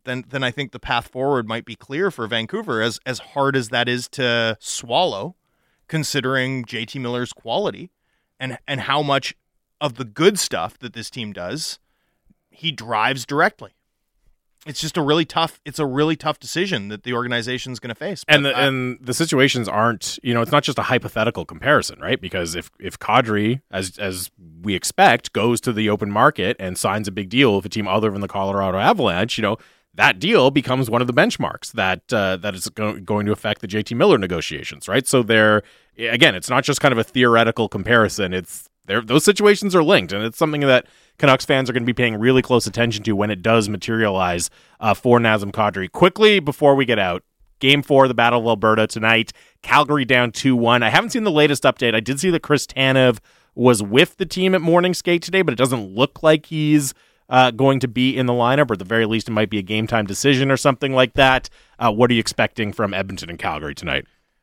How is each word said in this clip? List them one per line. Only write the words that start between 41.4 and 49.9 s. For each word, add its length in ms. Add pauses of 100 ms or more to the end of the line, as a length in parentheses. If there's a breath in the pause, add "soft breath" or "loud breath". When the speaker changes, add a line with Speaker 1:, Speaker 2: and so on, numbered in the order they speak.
Speaker 2:
fans 260
are 20
gonna 140
be 60
paying 260
really 240
close 240
attention 380
to 100
when 160
it 120
does 260
materialize, 840 (300 soft breath)
uh, 140
for 240
Nazem 340
Kadri. 380
Quickly, 500
before 340
we 100
get 140
out, 240 (380)
Game 220
four, 260
the 60
Battle 260
of 60
Alberta 420
tonight. 440 (300 soft breath)
Calgary 420